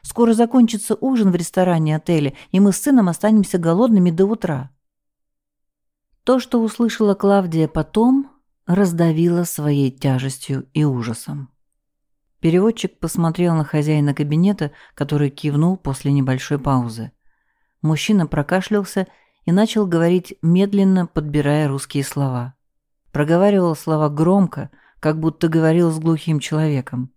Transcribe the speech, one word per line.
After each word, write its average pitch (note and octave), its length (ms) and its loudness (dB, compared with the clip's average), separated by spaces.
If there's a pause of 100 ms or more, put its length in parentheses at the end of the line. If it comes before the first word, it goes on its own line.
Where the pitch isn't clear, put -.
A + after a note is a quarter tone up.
Скоро A#3 320 2
закончится A3+ 640 2
ужин A3+ 320 2
в F3 40 0
ресторане E3+ 600 0
отеля, D#3 380 -2 (180)
и F#3 80 2
мы G3 120 6
с - 60 -2
сыном B3 320 2
останемся G3+ 480 0
голодными F3+ 540 2
до F3+ 140 2
утра». D#3+ 460 -6 (1500)
То, B3+ 160 2
что A#3+ 220 -2
услышала A3 540 0
Клавдия F#3 520 2
потом, A#3+ 640 0 (340)
раздавило E3+ 760 2
своей C#3+ 480 -2
тяжестью C3+ 840 -4
и D3+ 100 0
ужасом. B2+ 680 -4 (920)
Переводчик F#3 600 0
посмотрел E3 560 -2
на D#3 80 0
хозяина D3 500 0
кабинета, D#3 580 -2 (240)
который D3 340 -2
кивнул D3+ 480 -2
после C#3 340 -6
небольшой C3+ 480 -2
паузы. A#2+ 520 -4 (680)
Мужчина D#3+ 440 0
прокашлялся F#3 840 -2 (380)
и E3+ 60 0
начал G#3+ 340 2
говорить E3+ 560 0
медленно, F#3+ 640 2
подбирая D3 640 -2
русские C#3 360 -6
слова. C3 520 -6 (560)
Проговаривал E3+ 640 2
слова D#3 340 -2
громко, D#3+ 600 0 (280)
как D#3 200 -2
будто D#3+ 280 -2
говорил E3 440 2
с D#3+ 80 -6
глухим D#3+ 400 -2
человеком. C#3 760 -4